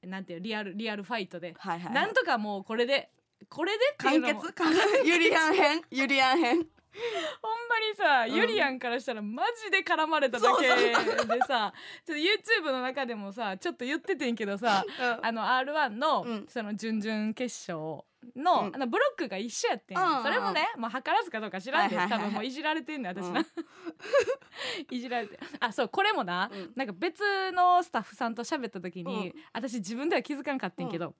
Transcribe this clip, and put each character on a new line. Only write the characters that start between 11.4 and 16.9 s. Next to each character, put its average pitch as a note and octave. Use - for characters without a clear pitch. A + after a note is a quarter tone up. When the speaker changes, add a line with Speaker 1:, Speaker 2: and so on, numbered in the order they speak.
Speaker 1:
ょ A3
っ F#3+
と D#4+
YouTube F#4+
の C4
中 C4
で A#3+
も G3+
さ、 G3
ち F4
ょ -
っ -
と B3
言 C#4+
っ -
て F#4+
て C4
ん A#3
け A3
ど G3+
さ、 G3+
Speaker 2:
う B3
ん。 -
Speaker 1:
あ A3+
の、 A3
ア B3+
ー C4
ル C#4+
ワ D4+
ン G#3+
の、 C4
Speaker 2:
う A#3+
ん。 G#3+
Speaker 1:
そ A#3+
の G#3
準 A3